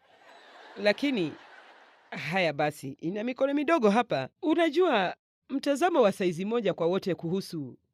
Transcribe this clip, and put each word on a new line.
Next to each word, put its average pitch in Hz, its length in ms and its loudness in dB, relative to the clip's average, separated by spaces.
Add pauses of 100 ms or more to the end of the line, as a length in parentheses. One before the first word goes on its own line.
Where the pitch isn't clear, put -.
(760)
Lakini, 208 560 0 (1000)
haya 175 220 0
basi, 147 380 -4
ina 196 320 -6
mikono 262 300 0
midogo 294 360 4
hapa. 165 400 0 (120)
Unajua, 311 760 2 (340)
mtazamo 285 520 2
wa 196 100 6
saizi 185 340 -2
moja 214 280 -2
kwa 165 140 0
wote 185 280 0
kuhusu 165 600 -6 (160)